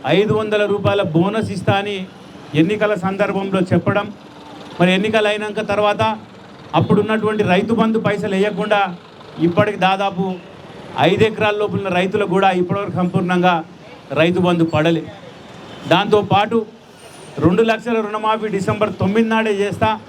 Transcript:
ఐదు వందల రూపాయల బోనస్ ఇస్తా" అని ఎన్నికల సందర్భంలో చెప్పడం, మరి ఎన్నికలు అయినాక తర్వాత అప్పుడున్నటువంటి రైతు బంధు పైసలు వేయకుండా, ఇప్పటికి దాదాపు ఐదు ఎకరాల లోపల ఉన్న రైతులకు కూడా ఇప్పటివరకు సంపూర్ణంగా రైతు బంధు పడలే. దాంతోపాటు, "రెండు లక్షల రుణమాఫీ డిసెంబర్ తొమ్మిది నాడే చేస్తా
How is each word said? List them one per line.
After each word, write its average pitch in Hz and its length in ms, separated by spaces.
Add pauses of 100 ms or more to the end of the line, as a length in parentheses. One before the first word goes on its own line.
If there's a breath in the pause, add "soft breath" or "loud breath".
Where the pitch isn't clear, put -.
ఐదు 196 260
వందల 214 320
రూపాయల 202 360
బోనస్ 190 500
ఇస్తా" 202 220
అని 196 320 (500)
ఎన్నికల 208 380
సందర్భంలో 190 680
చెప్పడం, 196 520 (680)
మరి 180 120
ఎన్నికలు 214 340
అయినాక 208 420
తర్వాత 208 480 (580)
అప్పుడున్నటువంటి 208 680
రైతు 202 300
బంధు 220 260
పైసలు 202 360
వేయకుండా, 202 600 (440)
ఇప్పటికి 202 380
దాదాపు 190 560 (680)
ఐదు 190 240
ఎకరాల 214 320
లోపల 208 200
ఉన్న 196 120
రైతులకు 190 420
కూడా 190 220
ఇప్పటివరకు 180 400
సంపూర్ణంగా 180 720 (480)
రైతు 170 280
బంధు 175 240
పడలే. 160 400 (840)
దాంతోపాటు, 202 760 (720)
"రెండు 180 240
లక్షల 220 380
రుణమాఫీ 214 460
డిసెంబర్ 202 420 (100)
తొమ్మిది 220 300
నాడే 220 220
చేస్తా 202 580